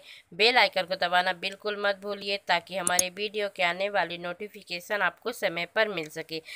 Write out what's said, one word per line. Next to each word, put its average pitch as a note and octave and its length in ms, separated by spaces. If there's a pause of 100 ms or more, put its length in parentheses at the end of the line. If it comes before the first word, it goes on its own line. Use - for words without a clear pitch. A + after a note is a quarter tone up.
(340)
bell A3+ 240
icon F#3+ 280
को F#3 100
दबाना F3+ 380
बिल्कुल G3 460
मत G3+ 160
भूलिए G3+ 420 (100)
ताकि F3 300
हमारे F3+ 320
video G3+ 400
के F#3+ 140
आने F3+ 260
वाली F3 280
notification F3+ 840
आपको F#3+ 300
समय F3 340
पर G#3+ 240
मिल E3 200
सके। D#3+ 320 (140)